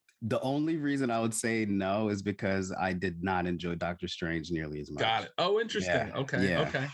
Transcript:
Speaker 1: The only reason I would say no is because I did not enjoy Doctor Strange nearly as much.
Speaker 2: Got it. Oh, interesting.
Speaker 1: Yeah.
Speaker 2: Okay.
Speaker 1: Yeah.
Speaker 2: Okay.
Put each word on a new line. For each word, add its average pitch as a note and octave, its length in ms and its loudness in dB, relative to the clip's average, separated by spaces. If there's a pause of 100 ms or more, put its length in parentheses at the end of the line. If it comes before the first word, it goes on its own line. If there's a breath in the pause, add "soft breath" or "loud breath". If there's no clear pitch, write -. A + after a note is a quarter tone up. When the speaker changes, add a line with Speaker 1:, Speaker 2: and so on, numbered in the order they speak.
(240)
Speaker 1:
The A#2 180 0
only D3+ 340 0
reason C#3 340 0
I A2+ 80 2
would A2+ 160 2
say A2+ 300 0
no G2+ 440 2
is G2 140 0
because F#2+ 560 0
I F#2 140 2
did F2+ 320 -2
not F#2 200 2
enjoy F2 300 -2
Doctor F2 320 -4
Strange E2 460 -4
nearly D2+ 280 -2
as D2 80 -10
much. D2+ 120 -6
Speaker 2:
Got A2+ 240 2
it. - 120 -12
Oh, G3 220 2
interesting. F#3+ 380 0
Speaker 1:
Yeah. D2+ 200 -2
Speaker 2:
Okay. B2+ 340 2
Speaker 1:
Yeah. E2+ 100 2
Speaker 2:
Okay. C#3 340 0